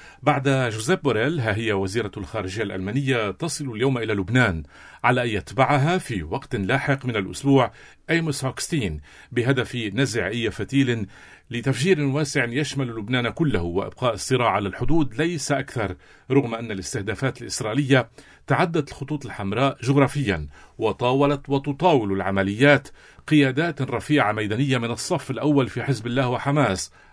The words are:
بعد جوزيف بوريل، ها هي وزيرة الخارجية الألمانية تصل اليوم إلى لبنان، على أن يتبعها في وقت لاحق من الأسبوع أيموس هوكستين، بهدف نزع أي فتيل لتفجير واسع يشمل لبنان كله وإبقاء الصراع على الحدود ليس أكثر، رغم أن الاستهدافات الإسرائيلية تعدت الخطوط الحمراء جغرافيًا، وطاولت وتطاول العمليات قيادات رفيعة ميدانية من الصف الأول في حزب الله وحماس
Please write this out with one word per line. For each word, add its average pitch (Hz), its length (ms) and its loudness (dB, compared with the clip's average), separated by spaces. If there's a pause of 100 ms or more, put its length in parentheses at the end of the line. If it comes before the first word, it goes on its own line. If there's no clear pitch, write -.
(220)
بعد 135 260 0
جوزيف 131 540 0
بوريل، 135 380 2
ها 110 160 0
هي 113 160 0
وزيرة 98 440 -2
الخارجية 101 460 -6
الألمانية 107 680 -2
تصل 151 340 -6
اليوم 127 340 0
إلى 110 160 -2
لبنان، 98 480 2 (420)
على 127 180 4
أن 123 60 -2
يتبعها 135 680 2
في 113 240 -6
وقت 98 340 -6
لاحق 127 500 -2
من 120 100 -2
الأسبوع 113 560 2 (380)
أيموس 160 340 0
هوكستين، 101 560 -4 (320)
بهدف 123 440 0
نزع 107 520 -2
أي 113 220 -2
فتيل 117 560 0 (440)
لتفجير 131 500 0
واسع 143 440 0
يشمل 123 520 -4
لبنان 117 340 -2
كله 123 320 0
وإبقاء 101 520 -2
الصراع 120 360 0
على 98 180 0
الحدود 147 460 2
ليس 156 380 -2
أكثر، 120 440 -4 (340)
رغم 131 240 4
أن 113 160 -8
الاستهدافات 104 720 -6
الإسرائيلية 123 680 0 (360)
تعدت 156 440 0
الخطوط 139 360 -8
الحمراء 110 560 -2
جغرافيًا، 123 680 2 (300)
وطاولت 127 720 0
وتطاول 139 640 2
العمليات 98 760 4 (380)
قيادات 147 560 2
رفيعة 120 500 2
ميدانية 113 460 0
من 117 120 -2
الصف - 400 -4
الأول 135 380 2
في 123 140 -6
حزب 113 240 -2
الله 123 220 0
وحماس 123 640 0 (200)